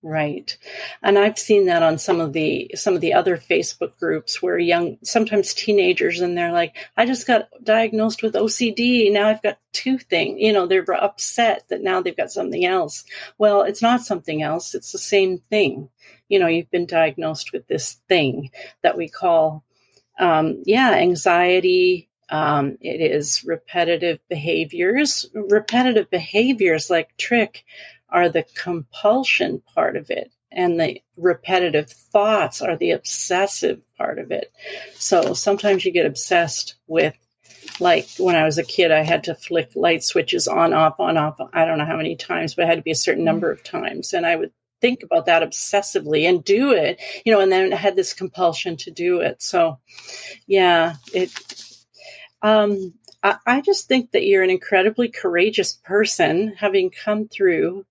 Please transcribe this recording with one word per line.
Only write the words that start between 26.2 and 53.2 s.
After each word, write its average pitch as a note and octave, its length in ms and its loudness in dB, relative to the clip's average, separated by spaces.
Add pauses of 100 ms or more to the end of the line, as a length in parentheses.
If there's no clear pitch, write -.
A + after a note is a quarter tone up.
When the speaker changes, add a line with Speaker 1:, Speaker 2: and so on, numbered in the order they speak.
Speaker 1:
like E3+ 280 -2
trick - 480 -2 (460)
are F3 180 4
the E3 140 -2 (120)
compulsion F3+ 1080 -2 (140)
part - 200 0
of D#3 140 -8
it, - 220 -8 (200)
and F3 280 0
the D#3+ 200 -2 (160)
repetitive F3 760 0
thoughts G#3 680 0
are E3+ 160 -2
the E3+ 140 -2
obsessive - 880 -2 (200)
part - 180 -4
of - 140 -10
it. - 200 -8 (440)
So - 400 0
sometimes G3+ 500 -2
you F#3 60 -2
get E3+ 160 2
obsessed - 680 -2 (140)
with, D#3+ 260 0 (640)
like, F3+ 280 2 (100)
when F3+ 180 2
I D#3 100 4
was D3+ 120 0
a E3 60 -2
kid, E3+ 260 0
I D#3 140 4
had D#3+ 220 -2
to E3 100 -6
flick - 400 -4
light E3 280 0
switches - 440 -2
on, E3 260 2
off, D#3 260 2
on, E3+ 180 0
off. D3+ 220 -2 (140)
I E3 120 4
don't E3 120 -2
know D3 80 -2
how D#3+ 120 -4
many D#3+ 180 -4
times, E3 400 -6
but F3 80 0
it E3 40 2
had E3 100 2
to E3 40 -8
be - 80 -6
a D#3+ 60 0
certain E3+ 260 0
Speaker 2:
Mm. E3 40 0
Speaker 1:
number D#3+ 260 0
of - 120 -10
times. - 500 -8
And E3+ 120 -2
I E3 100 2
would G3 160 -6 (300)
think B3 220 0
about E3 240 0
that E3 160 4
obsessively D#3 840 -2
and F3 160 2
do B3 280 2
it, E3+ 280 0 (260)
you A3+ 60 4
know, G3+ 100 6
and F#3+ 100 4
then F#3 220 2
I - 20 -2
had F#3 200 0
this F#3 200 -2
compulsion F3 640 -4
to - 140 -14
do F3 280 -2
it. - 240 -4
So, E3 340 0 (680)
yeah, F3 480 4 (180)
it, F#3 180 -2 (1120)
um, G#3 540 2 (260)